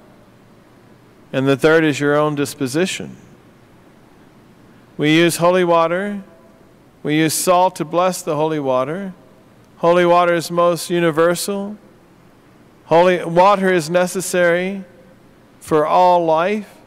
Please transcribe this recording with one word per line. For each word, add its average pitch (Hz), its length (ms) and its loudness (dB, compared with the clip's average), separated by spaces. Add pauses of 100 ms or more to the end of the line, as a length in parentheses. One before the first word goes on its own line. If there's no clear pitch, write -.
(1300)
And 135 160 -2
the 139 100 2
third 160 260 4
is 143 160 0
your 147 160 0
own 151 180 0
disposition. 143 800 -6 (1800)
We 156 180 2
use 170 220 2
holy 180 260 2
water. 175 600 -2 (800)
We 147 140 -2
use 160 160 0
salt 180 420 0
to 165 100 -6
bless 180 380 -2
the 160 120 -6
holy 156 240 -4
water. 143 540 -6 (640)
Holy 175 280 2
water 175 280 2
is 165 160 -4
most 175 400 -2
universal. 175 880 -2 (1080)
Holy 170 380 2
water 185 480 2
is 160 180 0
necessary 180 920 -2 (760)
for 151 260 0
all 175 400 2
life. 185 600 -2